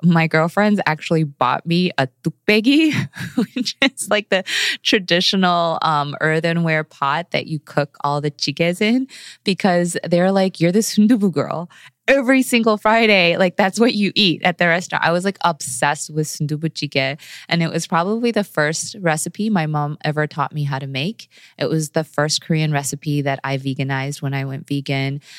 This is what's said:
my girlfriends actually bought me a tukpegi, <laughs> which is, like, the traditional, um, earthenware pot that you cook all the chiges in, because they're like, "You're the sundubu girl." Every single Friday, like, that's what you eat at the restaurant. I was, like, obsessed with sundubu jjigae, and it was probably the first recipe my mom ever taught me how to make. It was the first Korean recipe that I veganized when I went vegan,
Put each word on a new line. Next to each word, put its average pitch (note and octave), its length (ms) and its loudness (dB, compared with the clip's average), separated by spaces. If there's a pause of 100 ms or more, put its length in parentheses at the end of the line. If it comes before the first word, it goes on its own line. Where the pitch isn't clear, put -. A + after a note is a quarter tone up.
my E3 240 4
girlfriends F#3+ 580 2
actually D#3+ 380 0
bought C#3 420 -2
me F3 340 0
a C3 100 0 (160)
tukpegi, C4 680 2 (440)
<laughs> - 180 -2
which - 260 -6
is, - 300 -2
like, G#3 200 -2
the F#3+ 120 2 (400)
traditional, F3 1000 2
um, D3 380 0
earthenware D#3+ 600 0
pot D#3 480 -4
that D3 160 -4
you D#3 140 -6
cook - 420 -4
all C#3+ 180 -2
the D3 120 -4
chiges E3 480 -2
in, A#3+ 260 0 (380)
because F3 580 0
they're F3 300 2
like, F#3+ 280 0
"You're E3+ 120 2
the G#3+ 80 2
sundubu G#3 520 2
girl." D3+ 380 -4 (380)
Every C4 340 4
single A3+ 340 2
Friday, G#3+ 600 4
like, F3+ 200 2
that's F#3+ 220 2
what A#3 160 4
you G3+ 220 0
eat F#3 260 2
at F3+ 160 0
the F3 80 2
restaurant. E3+ 380 0
I E3 80 2
was, F3+ 120 0
like, G3 200 -2
obsessed D3+ 680 -2
with D3+ 160 -2
sundubu D3+ 440 -4
jjigae, C#3 500 -4 (280)
and E3+ 140 0
it E3 80 0
was E3 160 -4
probably G#3+ 460 0
the G#3 100 0
first - 580 -4
recipe F3 480 -2
my E3+ 180 0
mom D3 380 -2
ever D3+ 220 -2
taught - 260 -4
me D3+ 120 -4
how C#3 160 -4
to C#3 80 -8
make. C#3 400 -6 (280)
It C#3+ 140 -2
was D#3 200 -2
the D#3+ 120 -2
first D3+ 400 -2
Korean D#3 300 0
recipe C#3+ 500 -2
that C#3 220 -2
I C3+ 140 -2
veganized C3+ 640 -4
when C#3 120 -4
I C3+ 100 -4
went C3+ 220 -10
vegan, C#3 540 -4 (180)